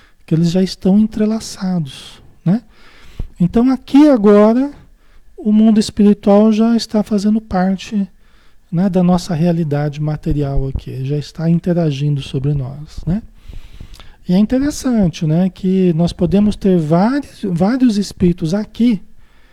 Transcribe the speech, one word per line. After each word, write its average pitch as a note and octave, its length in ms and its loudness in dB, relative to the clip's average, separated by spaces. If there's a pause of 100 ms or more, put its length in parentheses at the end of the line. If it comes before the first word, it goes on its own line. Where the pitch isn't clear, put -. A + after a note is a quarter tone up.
(260)
que E3 80 -2
eles E3+ 160 2
já F#3 120 0
estão F#3+ 360 0
entrelaçados, G#3+ 1200 -4 (220)
né? G3+ 180 0 (760)
Então A3+ 300 2
aqui C#4 380 4
agora A3 640 4 (680)
o A3+ 160 -2
mundo G#3+ 280 4
espiritual G#3 720 2
já A3+ 240 2
está G#3+ 260 -2
fazendo G#3+ 380 -2
parte, F#3+ 680 -4 (640)
né, F#3 200 0
da F3+ 120 0
nossa F3+ 320 0
realidade D3+ 640 -2
material C#3+ 680 -4
aqui, B2+ 340 -10
já C#3 140 -4
está D#3+ 320 -6
interagindo D#3 720 -2
sobre C#3 320 -4
nós, C#3 540 -8
né? F#3+ 160 -2 (1080)
E F3+ 60 2
é F#3 40 4
interessante, A#3 880 -2
né, E3+ 220 0
que F#3 460 0
nós E3+ 180 0
podemos G3+ 420 0
ter F#3 220 0
vários, F#3 680 0
vários G#3 520 0
espíritos F3 560 -2
aqui. G#3+ 480 -2 (520)